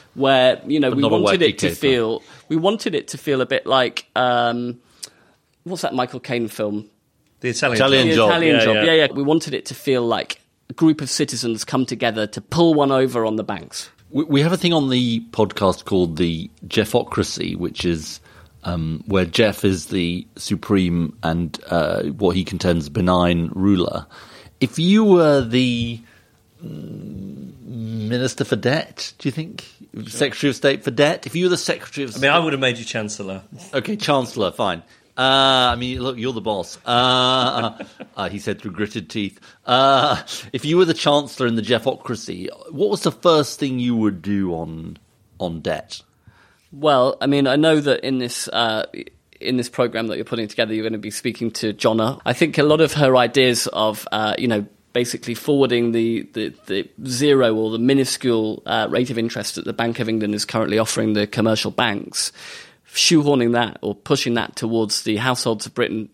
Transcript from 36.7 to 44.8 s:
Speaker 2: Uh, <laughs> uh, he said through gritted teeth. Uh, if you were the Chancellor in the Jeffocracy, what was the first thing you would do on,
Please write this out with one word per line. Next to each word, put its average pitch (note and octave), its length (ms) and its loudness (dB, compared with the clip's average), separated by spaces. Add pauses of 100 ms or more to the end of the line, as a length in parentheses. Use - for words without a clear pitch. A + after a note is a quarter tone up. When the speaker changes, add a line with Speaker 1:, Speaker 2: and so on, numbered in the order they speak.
Speaker 2:
Uh, B2+ 1000 0 (140)
<laughs> - 180 -18
uh, F#2+ 140 -6
he G2+ 80 -8
said G2+ 220 -6
through G2+ 120 -10
gritted G2+ 380 -6
teeth. G2+ 280 -6 (280)
Uh, C3+ 560 4 (320)
if C3+ 100 -6
you D#3+ 140 2
were F#3 80 6
the E3 80 2
Chancellor C#3+ 520 0
in A#2 80 2
the A2+ 80 0
Jeffocracy, A2 840 -4 (220)
what E3 180 0
was G3+ 140 -2
the D#3+ 100 0
first D#3+ 480 2
thing C3 180 -2
you B2 160 0
would G#2 280 0
do G2 320 -2
on, E2 440 -10 (400)